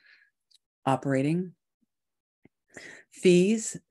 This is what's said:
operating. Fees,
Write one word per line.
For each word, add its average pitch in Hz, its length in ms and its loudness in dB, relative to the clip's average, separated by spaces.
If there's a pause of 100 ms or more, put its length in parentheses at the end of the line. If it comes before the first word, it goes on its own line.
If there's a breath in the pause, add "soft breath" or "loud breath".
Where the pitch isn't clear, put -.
(840 soft breath)
operating. 143 680 -2 (1600 loud breath)
Fees, 190 640 2 (140)